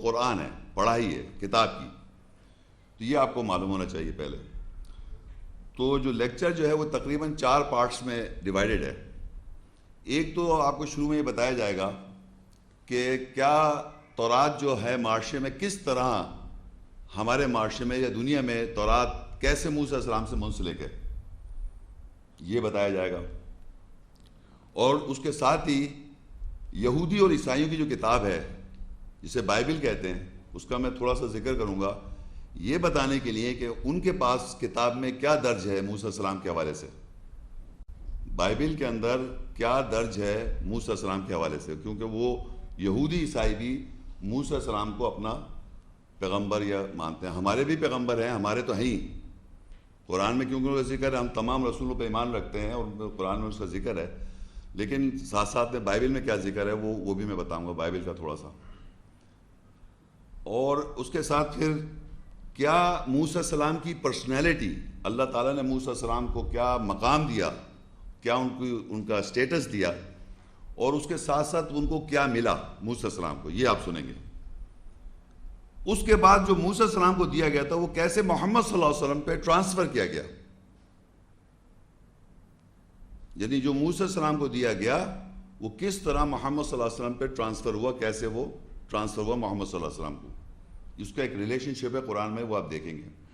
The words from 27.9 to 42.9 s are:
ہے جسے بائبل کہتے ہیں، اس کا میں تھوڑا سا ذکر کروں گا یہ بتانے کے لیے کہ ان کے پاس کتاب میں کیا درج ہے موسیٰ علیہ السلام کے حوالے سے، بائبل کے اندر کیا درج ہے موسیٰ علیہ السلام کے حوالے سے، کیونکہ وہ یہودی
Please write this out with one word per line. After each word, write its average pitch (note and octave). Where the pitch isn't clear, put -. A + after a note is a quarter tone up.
ہے F2
جسے -
بائبل A#2
کہتے G2
ہیں، F2
اس F2
کا B2
میں B2+
تھوڑا B2
سا B2+
ذکر A2+
کروں G2+
گا G2
یہ B2+
بتانے C#3
کے A#2+
لیے A#2
کہ A#2+
ان D3+
کے F#3
پاس B2
کتاب A#2+
میں B2+
کیا D3
درج A#2
ہے G2
موسیٰ G2+
علیہ G#2+
السلام G2
کے F#2
حوالے D#2+
سے، D2+
بائبل A2+
کے C#3
اندر A#2
کیا A#2+
درج A2
ہے G#2+
موسیٰ A2
علیہ G2+
السلام G2
کے G2
حوالے D#2+
سے، D#2
کیونکہ G#2+
وہ A#2
یہودی C3